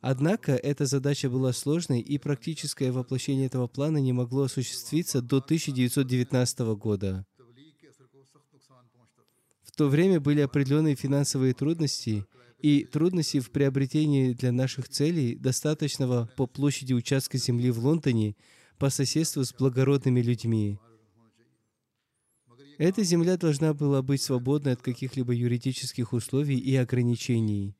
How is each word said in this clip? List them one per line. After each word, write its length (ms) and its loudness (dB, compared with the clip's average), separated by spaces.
Однако 520 0
эта 340 -2
задача 420 -2
была 240 0
сложной, 480 -2
и 160 -4
практическое 760 -4
воплощение 540 -2
этого 220 -2
плана 300 -2
не 160 2
могло 300 0
осуществиться 800 -4
до 200 0
тысяча 300 -2
девятьсот 360 0
девятнадцатого 680 0
года. 500 -2
В 140 -20
то 140 4
время 300 4
были 220 2
определённые 540 2
финансовые 580 0
трудности, 720 -2
и 240 4
трудности 560 0
в 120 -6
приобретении 840 2
для 180 0
наших 380 -2
целей 460 0
достаточного 1000 -2
по 120 0
площади 460 -2
участка 440 0
земли 320 0
в 100 -2
Лондоне 560 0
по 80 2
соседству 540 -2
с 100 -6
благородными 680 2
людьми. 580 0
Эта 240 0
земля 340 2
должна 380 2
была 260 2
быть 220 0
свободной 500 0
от 80 -4
каких-либо 540 -2
юридических 800 -2
условий 440 0
и 180 0
ограничений. 1040 0